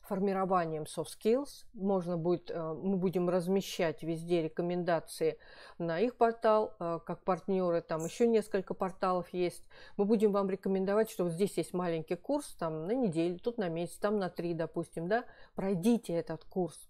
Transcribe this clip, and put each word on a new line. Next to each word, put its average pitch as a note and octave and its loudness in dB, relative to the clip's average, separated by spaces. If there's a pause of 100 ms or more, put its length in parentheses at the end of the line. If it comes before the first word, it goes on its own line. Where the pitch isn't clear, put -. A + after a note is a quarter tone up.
формированием F#3+ 0
soft - -8 (100)
skills. B3 0
Можно F3+ 0
будет, E3 0
э, D#3+ -4 (100)
мы F#3+ 2
будем F3+ 2
размещать F3+ 0
везде E3 0
рекомендации E3+ 0 (420)
на E3 0
их B3 2
портал, A3+ 4
э, E3+ -2
как - -8
партнеры. F3+ 2
Там E3 -4
еще A#3+ 2
несколько G#3 0
порталов F#3 -2
есть. F3 -2 (300)
Мы G3+ 2
будем G#3 4
вам G3 2
рекомендовать, F#3+ 2
что - -2
вот E3+ 0
здесь F#3 0
есть E3 -4
маленький F3 -2
курс, C#4+ -4
там D#3+ -4
на G3+ 0
неделю, F3 0
тут - -4
на F#3+ 0
месяц, E3+ -4
там G#3 0
на F3+ 0
три, E3+ -4
допустим, E3 -4
да. A3+ 0 (300)
Пройдите G3 2
этот E3 -4
курс, - -4